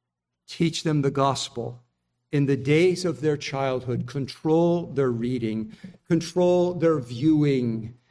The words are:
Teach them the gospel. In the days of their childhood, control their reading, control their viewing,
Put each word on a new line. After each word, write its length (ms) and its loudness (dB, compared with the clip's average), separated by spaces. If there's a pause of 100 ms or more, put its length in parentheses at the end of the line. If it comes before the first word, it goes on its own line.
(480)
Teach 360 -2
them 180 2
the 80 2
gospel. 720 -2 (500)
In 140 2
the 100 2
days 480 2
of 160 -4
their 160 0
childhood, 680 -4
control 800 0
their 240 0
reading, 640 -4 (360)
control 640 2
their 260 2
viewing, 920 0 (180)